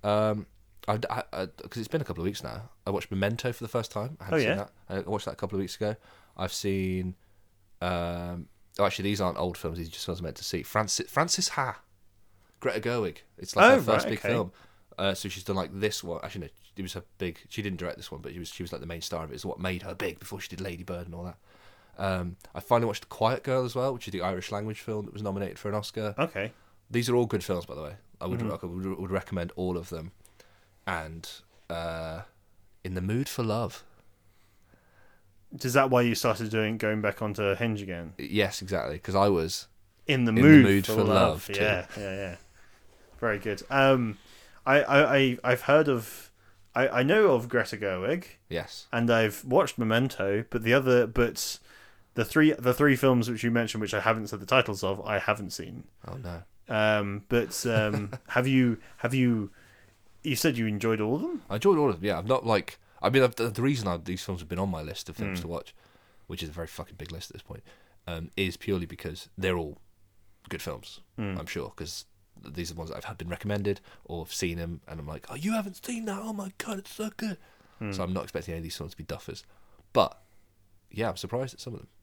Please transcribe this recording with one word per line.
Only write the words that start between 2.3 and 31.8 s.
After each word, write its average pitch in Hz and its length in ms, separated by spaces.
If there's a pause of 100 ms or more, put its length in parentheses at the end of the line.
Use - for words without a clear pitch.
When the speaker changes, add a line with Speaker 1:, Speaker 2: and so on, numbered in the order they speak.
Speaker 1:
now. 80 260 (180)
I - 20
watched 98 220
Memento 104 420
for - 100
the 110 60
first 113 220
time. 123 280
I - 60
hadn't 160 140
Speaker 2:
Oh, - 20
Speaker 1:
seen 110 80
Speaker 2:
yeah? 165 180 (220)
Speaker 1:
that. 95 180
I - 20
watched 104 160
that - 80
a - 20
couple 98 200
of 95 60
weeks 92 140
ago. 107 200 (400)
I've 92 180
seen. 92 640 (640)
Um, 87 680 (320)
oh, 101 60
actually, 95 180
these 101 180
aren't 90 160
old 87 200
films. 82 200
These 82 120
are - 20
just - 160
films 87 140
I - 20
meant 80 140
to - 60
see. - 200
Francis, - 460
Francis 175 400
Ha, - 300 (800)
Greta 107 220
Gerwig. 113 360 (200)
It's, - 180
like, 190 100
Speaker 2:
Oh, 240 100
Speaker 1:
her 233 60
first 113 240
Speaker 2:
right, - 40
Speaker 1:
big 110 100
Speaker 2:
okay. 120 100
Speaker 1:
film. 110 220 (460)
Uh, 98 160
so 95 160
she's 92 140
done, 98 120
like, 90 140 (100)
this 104 240
one. 85 200
Actually, - 180
no, 73 60 (300)
it 98 60
was 92 100
her 90 100 (140)
big. 87 220 (100)
She - 120
didn't 98 180
direct 87 180
this - 140
one, 82 100
but 67 120
she 87 60
was, 82 100
she - 140
was, 87 80
like, 64 100
the 80 60
main 85 140
star 80 220
of 76 80
it. 60 40
It's - 100
what - 140
made 92 240
her 92 120
big 90 240
before - 200
she - 100
did 92 120
Lady 90 220
Bird 87 240
and 85 80
all 85 80
that. 90 140 (600)
Um, 92 380 (200)
I 87 40
finally 117 280
watched 104 160
The - 40
Quiet - 360
Girl 131 220
as 120 100
well, 131 180
which 120 140
is 95 40
the 92 100
Irish 92 300
language 104 280
film 107 260
that - 80
was 104 100
nominated 98 360
for 104 100
an 104 60
Oscar. 104 440
Speaker 2:
Okay. 113 320 (380)
Speaker 1:
These 117 200
are 120 60
all 123 100
good 107 180
films, 87 220
by 71 100
the 78 80
way. 76 100 (260)
I - 80
would, 104 120
Speaker 2:
Mm-hmm. 110 120
Speaker 1:
I 85 160
would, 92 320
would 92 120
recommend 90 440
all 90 220
of 85 120
them. 82 220 (760)
And, 82 420 (420)
uh, 82 540 (600)